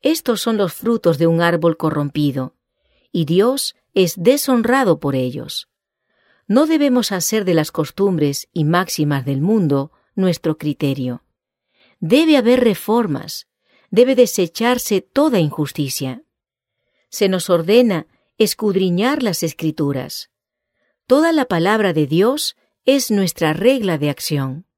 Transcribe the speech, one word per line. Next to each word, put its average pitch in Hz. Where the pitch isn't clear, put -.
Estos 269
son 226
los 190
frutos 214
de 165
un 165
árbol 170
corrompido, 143
y 170
Dios 202
es 180
deshonrado 233
por 139
ellos. 123
No 262
debemos 285
hacer 196
de 180
las 156
costumbres 156
y 160
máximas 151
del 135
mundo 151
nuestro 175
criterio. 139
Debe 294
haber 247
reformas, 214
debe 247
desecharse 226
toda 269
injusticia. 147
Se 202
nos 185
ordena 185
escudriñar 196
las 202
Escrituras. 151
Toda 311
la 294
palabra 196
de 151
Dios 202
es 269
nuestra 185
regla 196
de 147
acción. 139